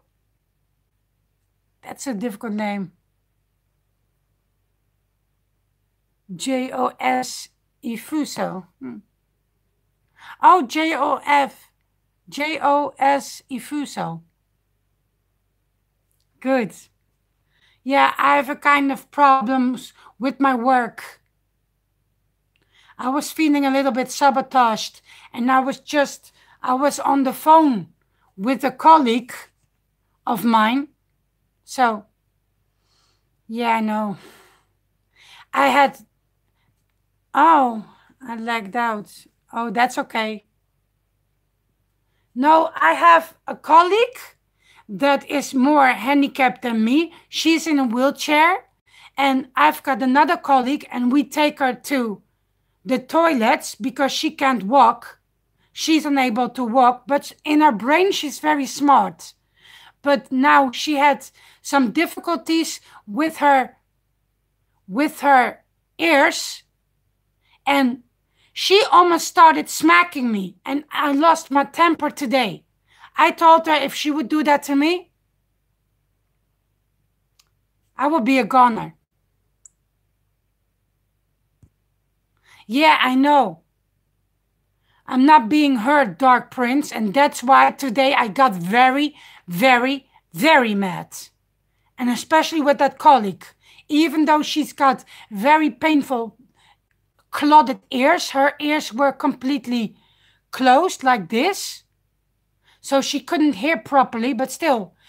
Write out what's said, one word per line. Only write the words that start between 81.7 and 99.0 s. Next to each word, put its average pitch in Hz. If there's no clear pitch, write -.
Yeah, 285
I 254
know. 262
I'm 262
not 302
being 285
hurt, 240
Dark 247
Prince, 262
and 220
that's 285
why 262
today 269
I 240
got 240
very, 254
very, 247
very 240
mad. 180
And 247
especially 320
with 285
that 285
colleague, 220
even 302
though 302
she's 302
got 269
very 285
painful 262
clotted 294
ears, 285
her 277
ears 302
were 269